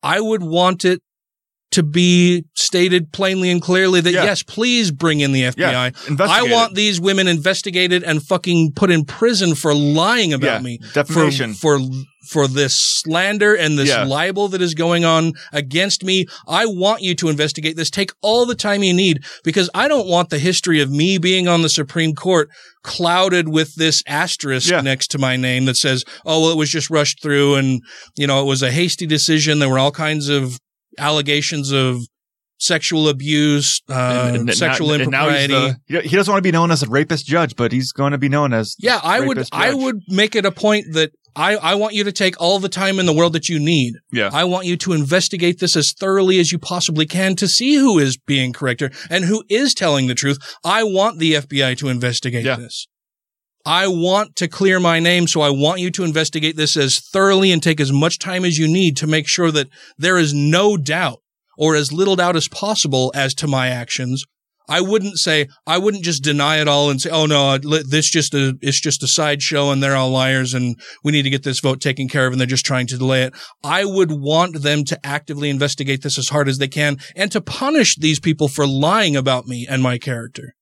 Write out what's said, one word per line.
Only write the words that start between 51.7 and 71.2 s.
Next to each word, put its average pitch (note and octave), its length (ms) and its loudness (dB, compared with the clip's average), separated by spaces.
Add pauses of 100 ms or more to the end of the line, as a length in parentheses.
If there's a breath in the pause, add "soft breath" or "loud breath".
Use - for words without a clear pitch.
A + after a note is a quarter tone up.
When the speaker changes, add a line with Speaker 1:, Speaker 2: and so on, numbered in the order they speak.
Speaker 1:
to C#3 140 -6
investigate B2 580 -2
Speaker 2:
Yeah. B2+ 120 0
Speaker 1:
this. - 300 -14 (800)
I F3 220 0
want F#3 480 0
to F3 120 -4
clear F#3+ 320 0
my E3 200 2
name, F3 260 2
so D#3+ 160 0
I D3 80 4
want D3 300 0
you F3+ 120 -2
to F#3 120 -4
investigate D#3+ 540 -2
this D#3 200 0
as C#3 220 0
thoroughly G3 520 2
and E3 120 2
take D#3 160 2
as C3+ 140 0
much D3+ 260 2
time F#3 260 -6
as E3 140 0
you D#3+ 80 2
need E3+ 300 2
to D3+ 100 -4
make D#3 200 0
sure E3+ 240 0
that C#3+ 180 -2 (280 loud breath)
there F3 220 2
is D3+ 160 2
no F3 420 2
doubt D3+ 440 -4 (360)
or D#3 180 2
as C#3+ 180 -2
little F#3+ 240 2
doubt F3 180 2
as D#3 140 -2
possible C3+ 640 -2
as C3+ 200 -2
to D#3 120 -6
my C3 220 0
actions. B2+ 540 -6 (440)
I D3+ 140 0
wouldn't G3 380 -2
say, D3+ 280 0 (200 soft breath)
I E3 100 0
wouldn't G3 280 0
just D3+ 180 -4
deny D3 380 2
it D3 80 0
all C#3+ 200 2
and C3+ 120 -2
say, F3 80 -6
"Oh D#3+ 160 0
no, C#3+ 240 2
uh, C3+ 140 0
li-, D3+ 220 0
this D3+ 240 0
just D#3 240 -2
a, C3+ 280 0
it's C#3 180 -2
just - 240 -4
a C3+ 40 -4
sideshow C#3+ 640 0
and C3+ 120 0
they're C#3 120 0
all C3 140 0
liars C3 440 0
and B2 240 -4 (260 loud breath)
we D3 80 0
need D3 120 2